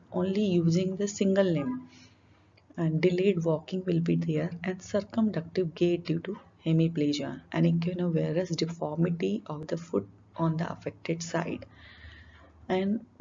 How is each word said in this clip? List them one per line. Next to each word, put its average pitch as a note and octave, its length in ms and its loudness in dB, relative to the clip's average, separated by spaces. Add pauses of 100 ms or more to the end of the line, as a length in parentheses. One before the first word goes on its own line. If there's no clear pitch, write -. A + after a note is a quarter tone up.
(120)
only F#3+ 320 0
using F3+ 520 2
the G3+ 100 -2
single G3 380 2
limb, C#3 440 0 (880)
and D#3+ 240 2
delayed F3+ 440 4
walking E3 400 0
will F3 160 2
be E3+ 160 2
there, E3 340 0 (140)
and F#3+ 180 -4
circumductive F#3+ 920 -2
gait F3 320 0
due E3 140 0
to - 180 -8 (260)
hemiplegia, D3 760 2 (120)
and E3 140 4
equinovarus E3+ 920 0
deformity E3+ 880 -2
of D3+ 220 -8
the E3+ 80 -4
foot - 320 -4 (260)
on D#3+ 220 0
the D#3+ 160 -4
affected - 500 -6
side. - 420 -4 (1040)
And F#3+ 360 0 (160)